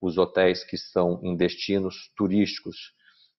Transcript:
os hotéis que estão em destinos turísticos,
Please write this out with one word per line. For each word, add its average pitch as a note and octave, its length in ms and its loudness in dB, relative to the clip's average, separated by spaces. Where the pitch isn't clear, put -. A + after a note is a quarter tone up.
os F2+ 160 -2
hotéis F#2 440 4
que - 140 -10
estão F2 460 -2
em F2+ 120 -4
destinos F#2 800 -2
turísticos, G2 800 -2